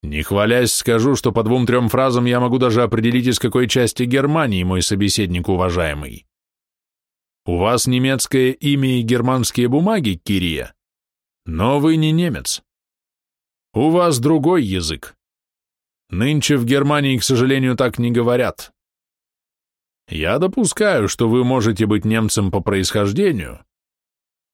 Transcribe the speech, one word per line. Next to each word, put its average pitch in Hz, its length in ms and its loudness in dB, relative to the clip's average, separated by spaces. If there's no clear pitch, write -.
Не 73 200 -6
хвалясь, 110 520 2
скажу, 120 420 0
что 120 160 -2
по 113 100 0
двум-трём 123 460 2
фразам 123 380 2
я 123 140 2
могу 123 180 0
даже 123 240 2
определить, 120 440 0
из 123 120 0
какой 123 300 0
части 123 340 0
Германии 135 600 0
мой 90 200 0
собеседник 95 680 -2
уважаемый. 82 760 -2
У 87 100 -2
вас 113 300 0
немецкое 127 640 0
имя 135 480 0
и 120 40 -2
германские 120 680 0
бумаги, 147 540 0
Кирия, 87 520 -4
но 104 320 0
вы 156 180 2
не 156 140 2
немец. 156 520 -2
У 143 180 2
вас 170 280 2
другой 151 460 2
язык. 87 520 -6
Нынче 139 460 0
в 120 80 0
Германии, 139 520 0
к 113 80 -2
сожалению, 131 520 2
так 127 220 -2
не 120 120 0
говорят. 120 640 0
Я 85 300 -2
допускаю, 185 680 0
что 117 200 -2
вы 123 160 2
можете 113 420 0
быть 104 180 0
немцем 107 460 0
по 98 100 -2
происхождению, 101 1040 -2